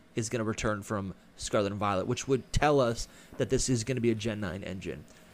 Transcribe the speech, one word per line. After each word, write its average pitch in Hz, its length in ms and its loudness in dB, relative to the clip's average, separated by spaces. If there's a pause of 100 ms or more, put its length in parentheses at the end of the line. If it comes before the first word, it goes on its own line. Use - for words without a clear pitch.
(140)
is 113 140 -2
gonna 110 160 -2
return 107 380 -2
from 98 320 -4 (220)
Scarlet 101 360 2
and 104 80 -4
Violet, 101 260 2
which 120 220 -4
would 131 240 0
tell 143 280 6
us 117 280 0 (300)
that 131 120 0
this 127 180 2
is 120 160 2
gonna 123 160 -2
be 117 100 4
a 113 40 4
Gen 107 260 -4
nine 95 220 -6
engine. 90 420 -8 (300)